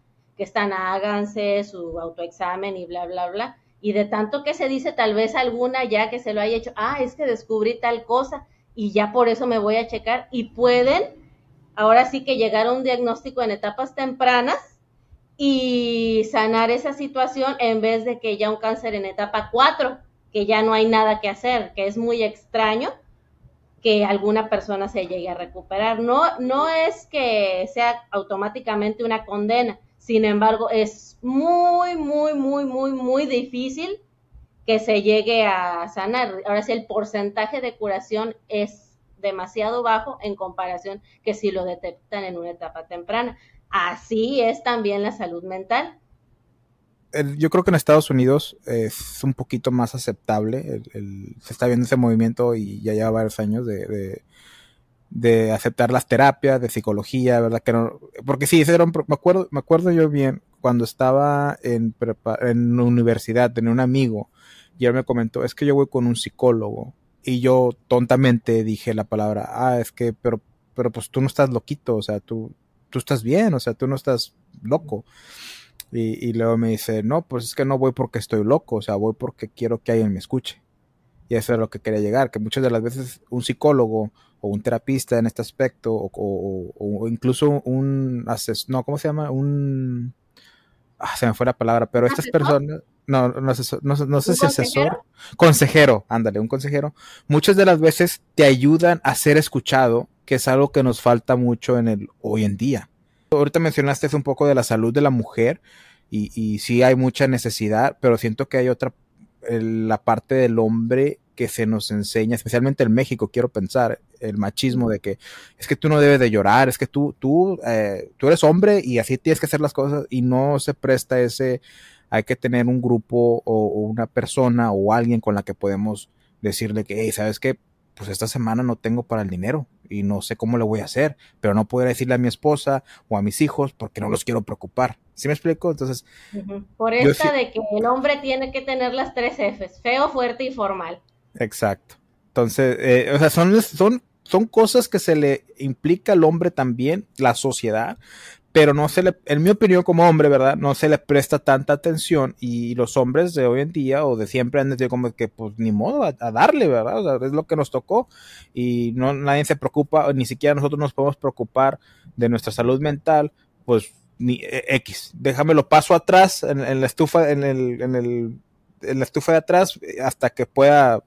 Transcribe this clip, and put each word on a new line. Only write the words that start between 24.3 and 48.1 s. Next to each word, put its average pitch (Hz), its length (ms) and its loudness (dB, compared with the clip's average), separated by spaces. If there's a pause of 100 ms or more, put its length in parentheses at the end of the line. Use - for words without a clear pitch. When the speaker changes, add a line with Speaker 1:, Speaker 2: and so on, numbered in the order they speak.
Speaker 1:
persona 196 400 -4
se 190 180 -6
llegue 180 220 -8
a 175 60 -8
recuperar. 190 640 -6
No, 269 400 0
no 269 280 -2
es 320 380 -2
que 202 640 -2
sea 240 380 -2
automáticamente 208 920 -6
una 220 220 -4
condena, 214 520 -2 (200)
sin 220 280 0
embargo, 220 420 2
es - 540 -4
muy, 349 760 2
muy, 294 380 -2
muy, 277 320 -2
muy, 262 260 -4
muy 262 320 -2
difícil 269 760 -6 (680)
que 220 120 2
se 220 220 0
llegue 214 460 2
a 180 420 -4
sanar. 208 580 -6
Ahora 208 160 -2
sí, 226 100 -6
el 226 120 -6
porcentaje 214 760 -6
de 240 140 -8
curación 214 600 -6 (120)
es 208 500 -8 (200)
demasiado 202 640 -6
bajo 220 400 -2
en 202 140 -8
comparación 185 640 -8 (220)
que 220 100 -2
si 208 180 -4
lo 185 140 -4
detectan 180 600 -10
en 180 120 -10
una 170 140 -10
etapa 165 360 -14
temprana. 175 520 -6 (320)
Así 220 720 -2
es 226 200 -2
también 208 400 -2
la 214 100 -4
salud 170 300 -10
mental. 196 560 -6 (1120)
Speaker 2:
El, 143 260 -4
yo 156 100 2
creo 180 160 2
que 196 60 2
en 175 60 4
Estados 151 340 4